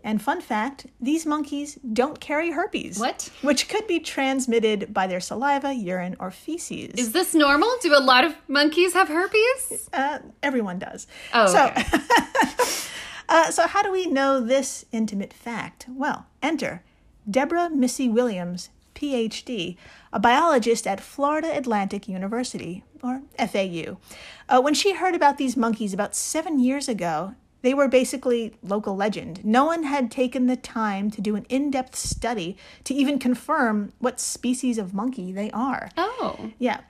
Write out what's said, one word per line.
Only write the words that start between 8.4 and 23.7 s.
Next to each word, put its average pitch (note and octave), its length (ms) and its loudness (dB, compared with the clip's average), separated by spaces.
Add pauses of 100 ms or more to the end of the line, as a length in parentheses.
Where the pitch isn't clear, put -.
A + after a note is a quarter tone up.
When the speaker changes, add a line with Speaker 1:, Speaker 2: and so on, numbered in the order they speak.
Speaker 2:
monkeys D#4 460 2
have F#4 160 4
herpes? G#4+ 840 0
Speaker 1:
Uh, C#4+ 280 -2 (220)
everyone G#3+ 380 -2
does. - 280 -12 (260)
Speaker 2:
Oh, G#3+ 140 6
Speaker 1:
So, C4 180 8
Speaker 2:
okay. - 180 0
Speaker 1:
<laughs> - 1500 0
uh, E4 220 6
so E4 160 2
how G4 140 2
do G4+ 100 0
we F#4 140 -2
know C4+ 340 2
this C4 520 0
intimate G#3+ 420 -2
fact? - 560 -12
Well, C4 380 -4 (140)
enter C4+ 420 -2 (460)
Deborah E4+ 400 2
Missy B3+ 380 0
Williams, F#3+ 600 -2 (240)
P C#4+ 220 -4
H A3+ 300 -4
D, F#3 320 -8 (360)
a A3 60 -2
biologist A#3+ 680 4
at G3 140 -4
Florida D4+ 540 -2
Atlantic G#3 520 -2
University, G3 760 -6 (200)
or B3+ 180 -4 (160)
F - 180 -2
A G3 100 2
U. E3+ 320 -8 (500)